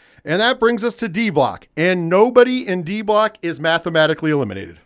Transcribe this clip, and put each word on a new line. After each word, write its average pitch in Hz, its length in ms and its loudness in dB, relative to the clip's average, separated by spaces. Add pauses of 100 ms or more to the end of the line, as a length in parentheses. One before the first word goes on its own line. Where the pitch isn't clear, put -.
(240)
And 170 160 -2
that 254 200 0
brings 226 240 0
us 233 120 -4
to 226 120 -6
D 208 220 -2
block. 127 360 -2 (100)
And 175 320 0
nobody 247 600 4
in 185 140 -4
D 202 200 -6
block 214 400 0
is 165 160 -6
mathematically 160 720 0
eliminated. 98 560 -4